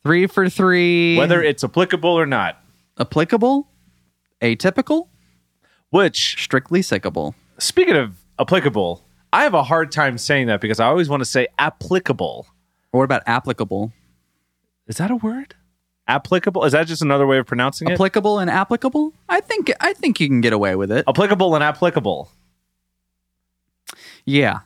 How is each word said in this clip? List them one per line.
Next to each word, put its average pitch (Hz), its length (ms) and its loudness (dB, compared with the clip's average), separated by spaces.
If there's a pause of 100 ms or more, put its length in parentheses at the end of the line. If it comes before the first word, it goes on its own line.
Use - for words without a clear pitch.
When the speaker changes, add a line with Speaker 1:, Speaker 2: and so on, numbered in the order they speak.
Speaker 1:
Three 170 240 2
for 185 240 0
three. 175 640 2
Speaker 2:
Whether 170 280 4
it's 147 200 0
applicable 170 460 0
or 165 160 2
not. 104 340 -2 (400)
Speaker 1:
Applicable? 226 680 0 (720)
Atypical? 190 680 -2 (840)
Speaker 2:
Which, - 500 0
Speaker 1:
Strictly 165 400 -2
sickable. 82 540 -4 (240)
Speaker 2:
speaking 359 360 2
of 110 200 0 (240)
applicable, 113 680 0 (260)
I 240 120 2
have 262 100 0
a 151 100 4
hard 156 280 0
time 135 260 0
saying 135 300 0
that 104 140 0
because 110 180 -4
I 113 80 4
always 160 200 2
wanna 139 180 -2
say 127 220 0 (120)
applicable. 131 880 -4 (440)
Speaker 1:
Or 127 80 2
what 135 40 4
about 131 240 0
applicable? 113 680 -4 (920)
Speaker 2:
Is 113 100 -10
that 196 140 -2
a 247 40 -2
word? 233 380 -8 (540)
Applicable? 175 560 0
Is 143 100 2
that 160 140 2
just 160 160 -6
another 139 240 2
way 135 100 2
of 127 80 0
pronouncing 135 420 -4
it? 175 60 0
Speaker 1:
Applicable 196 460 0
and 175 100 -2
applicable? 254 640 -2 (160)
I 359 120 0
think, 440 380 -4
I 392 140 -2
think 294 260 -2
you 151 80 0
can 127 140 2
get 113 120 2
away 101 220 0
with 98 160 -2
it. 120 160 0
Speaker 2:
Applicable 185 460 2
and 147 100 2
applicable. 147 680 -2 (1900)
Speaker 1:
Yeah. 135 400 0